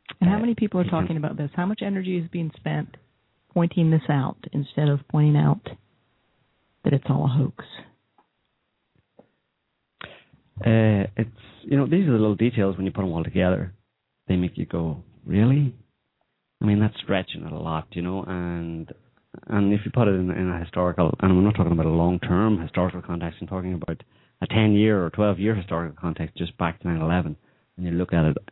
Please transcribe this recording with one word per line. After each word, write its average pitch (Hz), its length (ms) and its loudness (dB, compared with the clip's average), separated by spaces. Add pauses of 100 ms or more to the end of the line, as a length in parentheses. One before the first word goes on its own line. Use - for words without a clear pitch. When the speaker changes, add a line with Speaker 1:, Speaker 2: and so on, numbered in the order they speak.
(200)
Speaker 1:
And 180 100 4
how 202 80 2
Speaker 2:
Uh, - 20 -2
Speaker 1:
many 233 160 0
people 202 240 -2
are 180 40 2
Speaker 2:
he - 60 -2
can 165 120 0
Speaker 1:
talking 160 160 -2
about 151 200 -4
this? 147 180 -6
How 180 120 -2
much 214 160 -4
energy 190 340 -4
is 165 120 -6
being 165 260 -6
spent 151 420 -6 (560)
pointing 170 380 2
this 156 180 4
out 139 280 0 (140)
instead 147 380 -2
of 143 100 0 (100)
pointing 151 280 4
out 151 240 4 (1200)
that 151 100 2
it's 135 160 0
all 139 160 2
a - 20 2
hoax? 131 360 0 (3000)
Speaker 2:
Uh, 107 580 4
it's, 113 120 -2 (340)
you - 140 -2
know, 139 100 2
these 170 200 2
are 143 40 4
the 113 80 4
little 107 160 2
details 104 420 0
when 95 80 -4
you 95 60 -2
put 104 100 -4
them 92 100 -2
all 82 120 -2
together. 92 500 0 (540)
They 95 80 2
make 90 220 -2
you 85 80 -4
go, 82 380 -6 (220)
"Really?" 123 480 2 (880)
I - 40 -2
mean, 104 140 4
that's 107 220 0
stretching 92 420 -6
it 80 80 -12
a 78 60 -10
lot, 80 360 -6
you 87 100 -6
know, 92 200 -6
and, 85 680 -8 (560)
and 101 260 2
if 104 100 0
you - 80 -6
put 117 160 2
it 101 40 4
in, 92 180 0
in 92 220 -2
a 85 80 -6
historical, 87 600 0
and 95 120 4
I'm 92 120 6
not 107 120 4
talking 85 160 2
about 80 160 2
a - 20 2
long-term 90 720 2
historical 90 400 -4
context, 85 400 -8
I'm 87 60 -10
talking 92 260 -6
about 80 300 -8 (380)
a - 60 -4
ten-year 107 560 4
or 82 60 -2
twelve-year 104 460 0
historical 85 440 -6
context 82 380 -6
just 85 220 -8
back 85 220 -2
to - 60 -6
nine 82 140 -2
eleven, 80 340 0 (420)
and 90 80 -8
you 87 80 -4
look 87 200 -2
at 82 120 4
it 76 120 0 (140)